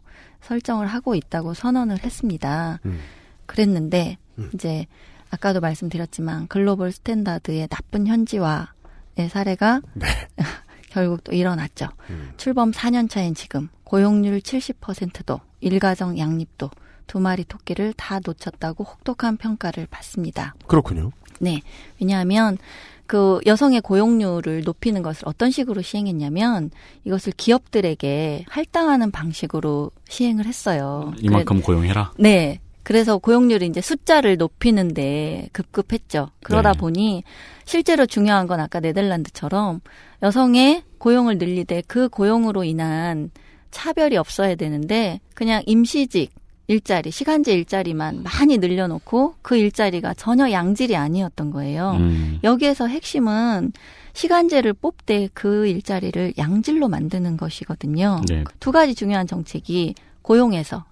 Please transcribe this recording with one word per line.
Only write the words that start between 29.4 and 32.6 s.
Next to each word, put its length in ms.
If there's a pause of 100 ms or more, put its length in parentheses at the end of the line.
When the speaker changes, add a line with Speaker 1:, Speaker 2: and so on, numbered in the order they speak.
Speaker 1:
시행을 380
했어요. 760
Speaker 3:
이만큼 380
Speaker 1:
그래-, 80
Speaker 3:
고용해라? 520
Speaker 1:
네. 420 (240)